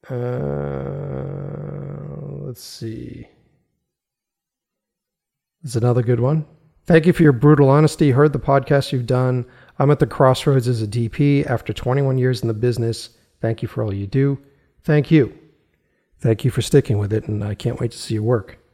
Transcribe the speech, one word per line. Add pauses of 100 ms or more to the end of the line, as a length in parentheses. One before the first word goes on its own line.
Uh,
let's
see. (2250)
This
is
another
good
one. (400)
"Thank
you
for
your
brutal
honesty.
Heard
the
podcast
you've
done. (320)
I'm
at
the
crossroads
as
a
D
P
after
twenty-one
years
in
the
business. (320)
Thank
you
for
all
you
do." (440)
Thank
you. (800)
Thank
you
for
sticking
with
it,
and
I
can't
wait
to
see
you
work. (160)